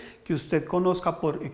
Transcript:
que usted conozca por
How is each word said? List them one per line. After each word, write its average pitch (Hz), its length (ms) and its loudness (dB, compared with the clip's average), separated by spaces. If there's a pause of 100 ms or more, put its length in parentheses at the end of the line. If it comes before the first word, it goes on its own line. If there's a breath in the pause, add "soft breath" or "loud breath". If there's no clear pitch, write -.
(240 loud breath)
que - 80 -2
usted 151 320 0
conozca 180 560 2
por 156 180 0 (160)